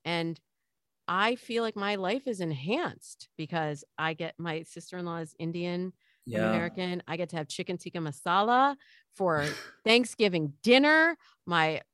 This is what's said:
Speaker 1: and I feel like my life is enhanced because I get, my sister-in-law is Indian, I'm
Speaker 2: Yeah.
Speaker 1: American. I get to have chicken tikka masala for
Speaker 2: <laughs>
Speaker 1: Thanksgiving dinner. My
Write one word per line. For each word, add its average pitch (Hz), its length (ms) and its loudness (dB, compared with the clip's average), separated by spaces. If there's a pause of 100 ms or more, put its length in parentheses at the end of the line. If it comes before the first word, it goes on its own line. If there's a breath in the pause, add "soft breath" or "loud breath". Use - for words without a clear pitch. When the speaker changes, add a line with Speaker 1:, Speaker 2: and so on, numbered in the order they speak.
Speaker 1:
and 165 360 -2 (680)
I 202 280 2
feel 233 280 -4
like 220 120 -4
my 202 200 -2
life 196 320 -2
is 214 120 -4
enhanced 170 1000 -4
because 156 460 -4 (140)
I 160 160 -2
get, 160 260 -8
my 165 240 -6
sister-in-law 175 540 -10
is 160 220 -10
Indian, 175 540 -4 (400)
I'm 110 100 0
Speaker 2:
Yeah. - 0 -
Speaker 1:
American. 175 640 -2
I 165 100 -6
get 175 120 -6
to 170 80 -8
have 151 100 -6
chicken 180 300 -6
tikka 180 220 -12
masala 214 800 2 (360 soft breath)
for 151 520 0
Speaker 2:
<laughs> - 180 -18
Speaker 1:
Thanksgiving 190 800 4
dinner. 302 560 6 (280 soft breath)
My 160 360 2 (120)